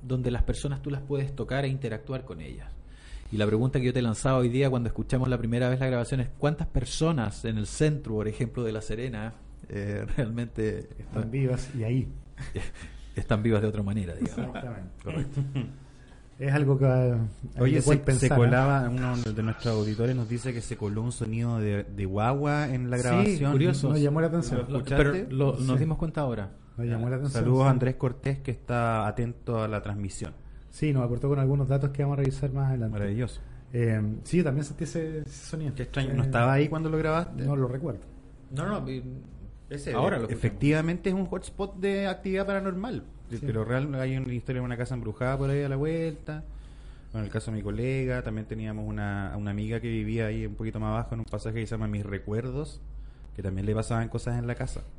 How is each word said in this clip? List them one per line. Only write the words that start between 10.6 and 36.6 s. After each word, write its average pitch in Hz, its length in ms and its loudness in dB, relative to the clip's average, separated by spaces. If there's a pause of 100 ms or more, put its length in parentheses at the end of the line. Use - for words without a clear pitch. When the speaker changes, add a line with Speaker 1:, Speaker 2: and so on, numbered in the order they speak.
Speaker 2:
Están 110 320 -4
vivas 131 440 0
y 113 80 -2
ahí. 120 240 0 (540)
Speaker 1:
<laughs> - 540 -10
están 107 260 0
vivas 107 220 4
de 110 60 2
otra 104 120 -2
manera, 98 320 -2
digamos? - 420 -4
Speaker 2:
Exactamente. 101 480 -10
Speaker 1:
Correcto. 151 380 -2 (1000)
Speaker 2:
Es 135 120 0
algo 139 280 4
que, 135 60 6
a, 127 280 6
a 117 60 2 (400)
Speaker 3:
Oye, 135 180 6
Speaker 2:
lo 131 60 4
cual 147 160 8
Speaker 3:
se, - 40 -8
Speaker 2:
pensar, 131 260 4
Speaker 3:
se 147 40 6
Speaker 2:
¿eh? 139 40 8
Speaker 3:
colaba, 127 520 6
uno 127 280 0
de 110 260 0
nuestros 113 320 0
auditores 107 400 2
nos 120 120 0
dice 120 240 -4
que 117 100 -4
se 117 140 -6
coló 107 280 -2
un 120 80 0
sonido 117 480 0
de, 101 240 2
de 101 220 -4
guagua 139 680 2
en 123 160 0
la 123 80 0
Speaker 2:
Sí, 123 60 0
Speaker 3:
grabación. 156 480 4
Speaker 1:
curioso. 143 380 4
Speaker 2:
nos 151 120 4
llamó 143 180 4
la 165 80 4
atención. 151 400 0
Speaker 3:
¿Lo 135 120 -2
Speaker 1:
Lo, - 60 -4
pero 139 160 4 (120)
Speaker 3:
escuchaste? 185 200 -2
Speaker 1:
lo, 135 260 4
nos 131 140 2
Speaker 2:
Sí. 139 60 6
Speaker 1:
dimos 156 180 2
cuenta 160 240 -2
ahora. 110 280 -2 (260)
Speaker 2:
Nos 120 120 -2
llamó 117 220 0
la 131 80 0
atención, 131 260 0
Speaker 3:
Saludos 127 200 6
Speaker 2:
sí. 139 40 8
Speaker 3:
a - 20 8
Andrés 127 260 4
Cortés, 139 440 -2
que - 120 -4
está 117 560 0
atento 117 560 -2
a 107 40 -2
la 107 160 -2
transmisión. 101 500 -6 (380)
Speaker 2:
Sí, 151 200 0
nos 135 120 4
aportó 120 260 0
con 143 80 4
algunos 135 300 4
datos 139 240 2
que 139 100 -2
vamos 139 160 2
a 139 60 2
revisar 135 280 0
más 135 180 0
adelante. 117 280 0
Speaker 3:
Maravilloso. 104 420 -2 (320)
Speaker 2:
Eh, 117 300 2 (220)
sí, - 140 0
yo 180 60 6
también 147 220 2
sentí - 200 -6
ese, 160 340 -4
ese 147 100 -8
sonido. - 460 -6
Speaker 3:
Qué 127 80 -4
extraño, 131 260 -2
Speaker 2:
Eh, 139 60 0
Speaker 3:
¿no 139 80 4
estaba 127 280 4
ahí 143 160 6